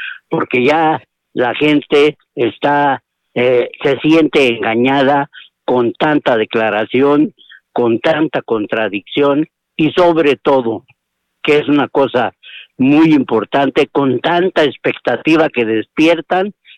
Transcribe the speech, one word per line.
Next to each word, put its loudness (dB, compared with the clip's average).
porque -2
ya 0
la -2
gente 2
está, -2
eh, 0
se 0
siente 2
engañada 0
con 0
tanta 0
declaración, 0
con 0
tanta -2
contradicción -2
y 0
sobre 2
todo, -2
que 2
es -2
una 0
cosa -2
muy 4
importante, 0
con -2
tanta 0
expectativa -2
que -2
despiertan -2